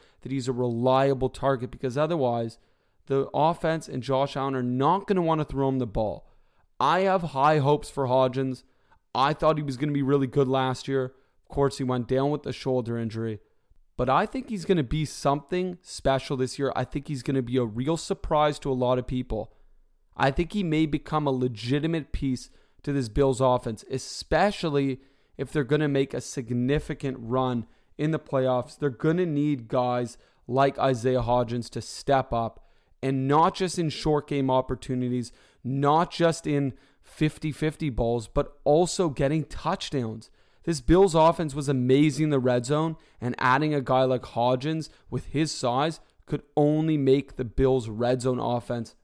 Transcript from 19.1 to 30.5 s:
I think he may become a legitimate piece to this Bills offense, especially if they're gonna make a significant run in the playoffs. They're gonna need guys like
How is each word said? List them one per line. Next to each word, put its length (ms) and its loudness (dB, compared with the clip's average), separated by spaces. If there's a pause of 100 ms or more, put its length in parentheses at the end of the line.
I 160 2
think 220 -2
he 100 -2
may 220 2
become 400 -2
a 60 0
legitimate 800 -2
piece 380 -4 (340)
to 100 -4
this 160 -2
Bills 320 2
offense, 480 0
especially 1120 0 (360)
if 140 -6
they're 120 0
gonna 240 2
make 260 0
a 80 -4
significant 960 -4
run 460 -2 (320)
in 140 0
the 80 0
playoffs. 580 -2
They're 120 0
gonna 360 0
need 440 -2
guys 480 -2 (280)
like 320 2